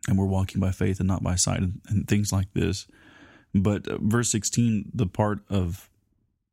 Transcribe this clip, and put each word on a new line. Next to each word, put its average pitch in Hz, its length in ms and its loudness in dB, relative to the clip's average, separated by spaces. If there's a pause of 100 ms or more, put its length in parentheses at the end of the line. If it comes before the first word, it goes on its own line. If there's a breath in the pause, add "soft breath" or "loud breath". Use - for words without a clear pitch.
And 95 100 2
we're 98 80 2
walking 95 360 0
by 92 100 2
faith 95 280 -2
and 92 80 0
not 92 160 0
by 90 120 0
sight 90 260 0
and, 92 280 -4
and 98 180 0
things 104 240 2
like 98 220 -2
this. 90 320 -2 (680 loud breath)
But, 98 320 2
uh, - 120 -4
verse 113 300 2
sixteen, 113 640 0
the 113 140 0
part 104 320 0 (100)
of 92 400 -2 (640)